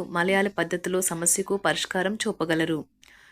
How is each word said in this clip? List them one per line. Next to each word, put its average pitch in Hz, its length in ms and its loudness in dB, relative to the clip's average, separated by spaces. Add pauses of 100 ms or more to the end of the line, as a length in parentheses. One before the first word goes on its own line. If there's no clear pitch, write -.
మలయాళ 190 440 2
పద్ధతిలో 180 520 -2
సమస్యకు 180 560 0
పరిష్కారం 185 580 0
చూపగలరు. 165 640 0 (520)